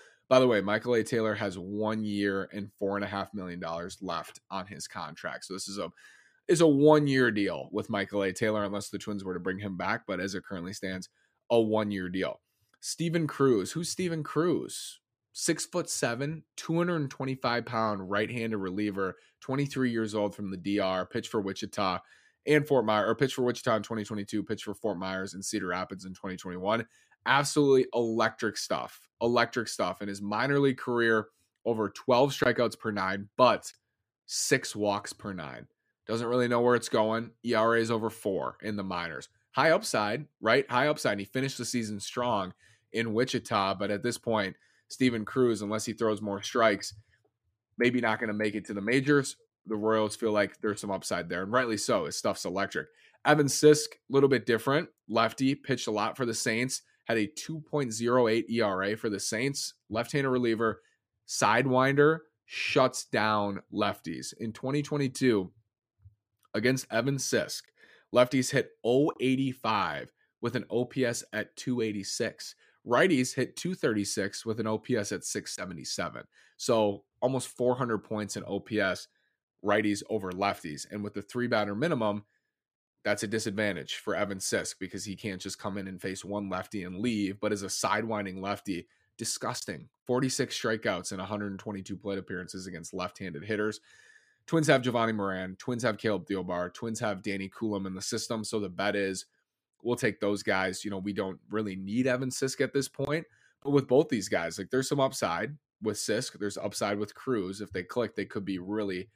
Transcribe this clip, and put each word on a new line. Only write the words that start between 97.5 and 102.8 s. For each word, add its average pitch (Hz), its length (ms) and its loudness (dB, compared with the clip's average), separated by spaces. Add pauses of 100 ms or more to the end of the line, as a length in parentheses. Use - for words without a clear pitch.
in 92 80 -8
the 92 80 -10
system. 110 400 -6
So 110 160 -4
the 101 100 -4
bet 98 280 -2
is 98 300 -2 (560)
we'll 120 140 0
take 110 240 0
those 101 220 0
guys. 95 420 0
You 104 60 -4
know, 98 80 -4
we 98 140 -4
don't 95 260 -4 (100)
really 104 280 -4
need 101 300 -2
Evan 127 240 0
Sisk 131 300 -2
at 131 120 0
this 139 160 0